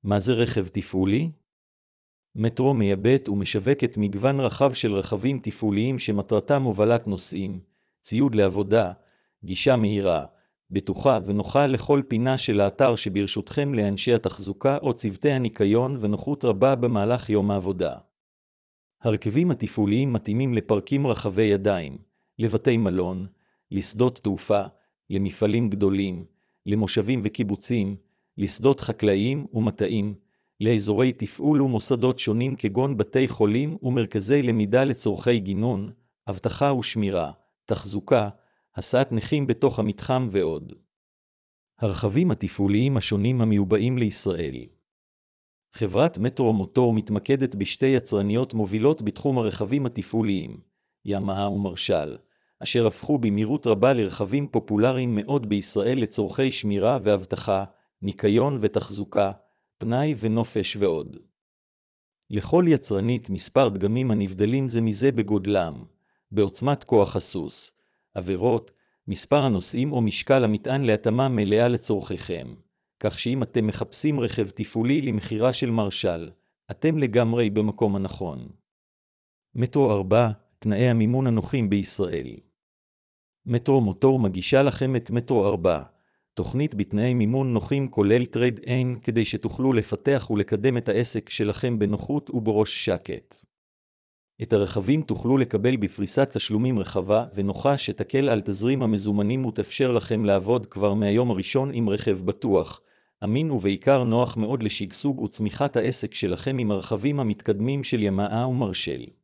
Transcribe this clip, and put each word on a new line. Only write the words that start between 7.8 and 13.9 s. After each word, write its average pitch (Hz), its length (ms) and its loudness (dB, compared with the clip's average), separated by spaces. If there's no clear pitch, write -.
ציוד 117 320 0
לעבודה, 101 580 2
גישה 95 320 2
מהירה, 98 500 0
בטוחה 101 540 0
ונוחה 104 420 0
לכל 135 420 2
פינה 123 300 0
של 104 220 0
האתר 113 360 2
שברשותכם 104 800 -4
לאנשי 104 400 0